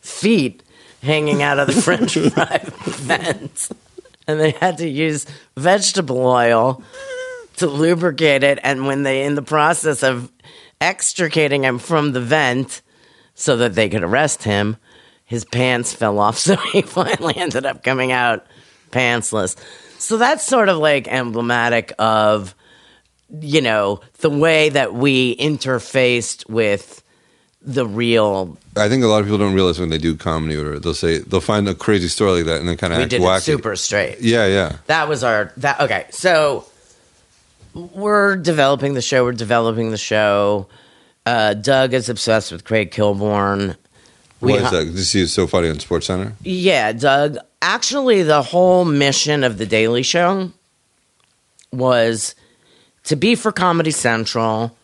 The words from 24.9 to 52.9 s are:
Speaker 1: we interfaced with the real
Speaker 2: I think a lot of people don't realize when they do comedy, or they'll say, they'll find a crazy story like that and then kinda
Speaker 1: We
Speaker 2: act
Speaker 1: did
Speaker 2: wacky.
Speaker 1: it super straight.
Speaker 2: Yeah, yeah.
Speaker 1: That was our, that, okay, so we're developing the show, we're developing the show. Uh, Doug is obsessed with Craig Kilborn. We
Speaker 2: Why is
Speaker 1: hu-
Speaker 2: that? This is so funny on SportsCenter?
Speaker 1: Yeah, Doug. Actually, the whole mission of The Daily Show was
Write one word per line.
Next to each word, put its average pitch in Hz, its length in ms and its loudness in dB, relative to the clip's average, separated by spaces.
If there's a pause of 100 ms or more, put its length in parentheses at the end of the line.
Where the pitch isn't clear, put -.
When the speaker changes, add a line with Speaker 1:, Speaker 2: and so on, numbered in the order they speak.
Speaker 1:
we 127 420 2
interfaced 127 1120 -2
with 107 500 -2 (640)
the 131 220 -4
real 104 720 0 (180)
Speaker 2:
I 104 140 2
think 127 140 2
a 113 40 4
lot 107 120 4
of 101 60 0
people 104 120 0
don't 98 160 2
realize 90 260 2
when 85 100 -4
they 80 100 -2
do 80 180 -2
comedy, 80 380 -4
or 73 240 -8
they'll 80 160 -4
say, 82 240 -2
they'll 95 200 -4
find 104 300 0
a 90 60 -4
crazy 95 320 0
story 92 300 0
like 82 80 0
that 82 140 -2
and 87 80 -6
then 85 80 -2
kinda 85 220 -2
Speaker 1:
We - 60 0
Speaker 2:
act - 80 -4
Speaker 1:
did 120 100 0
Speaker 2:
wacky. 95 160 2
Speaker 1:
it 92 60 -2
super 117 320 -2
straight. 98 440 -4
Speaker 2:
Yeah, 113 280 2
yeah. 90 300 0 (100)
Speaker 1:
That 156 200 0
was 139 160 -4
our, 107 340 -2
that, 139 240 -2
okay, 110 280 -2
so 156 560 0 (1080)
we're 196 600 0
developing 143 600 2
the 123 80 -2
show, 127 200 2
we're 123 100 0
developing 113 580 0
the 107 80 -6
show. 104 720 2 (580)
Uh, 110 260 2
Doug 131 400 2
is 123 160 -2
obsessed 110 420 0
with 82 120 -14
Craig 107 260 -2
Kilborn. 101 840 0 (640)
We 127 140 2
Speaker 2:
Why - 40 2
is 120 140 0
Speaker 1:
hu- 80 140 0
Speaker 2:
that? 82 80 -8
This 92 200 -4
is 90 180 2
so 92 140 0
funny 85 240 0
on 78 60 -2
SportsCenter? 92 680 -4
Speaker 1:
Yeah, 175 520 0
Doug. 139 440 2 (240)
Actually, 226 640 0
the 151 180 4
whole 180 440 4
mission 143 580 2
of 110 160 -2
The 110 80 -4
Daily 113 340 2
Show 175 500 0 (1200)
was 120 640 0 (720)